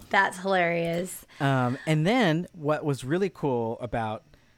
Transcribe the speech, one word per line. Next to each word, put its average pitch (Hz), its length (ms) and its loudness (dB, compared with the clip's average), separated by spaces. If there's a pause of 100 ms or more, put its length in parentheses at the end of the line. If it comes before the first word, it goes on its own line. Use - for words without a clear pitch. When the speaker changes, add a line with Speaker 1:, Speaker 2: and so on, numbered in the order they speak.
Speaker 1:
That's 196 300 2
hilarious. 175 880 0 (140)
Speaker 2:
Um, 131 440 2
and 156 220 2
then 180 460 2
what 151 320 -2
was 143 180 -2
really 175 280 0
cool 117 500 -2
about, 113 420 -4 (360)